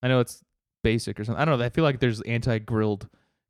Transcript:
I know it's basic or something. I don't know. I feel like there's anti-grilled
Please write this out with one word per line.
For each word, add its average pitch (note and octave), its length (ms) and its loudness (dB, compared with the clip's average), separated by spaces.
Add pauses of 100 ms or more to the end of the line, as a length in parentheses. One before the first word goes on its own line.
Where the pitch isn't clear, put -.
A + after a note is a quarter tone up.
I B2+ 60 -2
know B2+ 120 4
it's - 220 -4 (400)
basic A2 380 0
or G#2+ 40 -4
something. A2 160 -4
I C#3+ 60 2
don't D3+ 120 2
know. A#2+ 60 0
I A#2+ 60 -2
feel E3 140 2
like C#3 160 2
there's A2+ 220 0
anti-grilled A2 840 -2 (420)